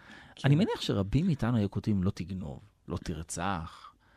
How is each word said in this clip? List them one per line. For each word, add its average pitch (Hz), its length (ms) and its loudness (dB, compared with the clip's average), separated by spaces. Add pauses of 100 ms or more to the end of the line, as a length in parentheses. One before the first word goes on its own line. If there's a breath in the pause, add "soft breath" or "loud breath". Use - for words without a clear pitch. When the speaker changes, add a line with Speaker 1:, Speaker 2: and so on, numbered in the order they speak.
(340 loud breath)
Speaker 1:
כן. - 140 -12
Speaker 2:
אני 143 60 8
מניח 226 260 2
שרבים 107 460 2
מאיתנו 123 300 2
היו 101 140 2
כותבים, 101 320 0
"לא 95 80 2
תגנוב, 90 500 -6 (280)
לא 85 80 -2
תרצח". 85 960 -6 (240 loud breath)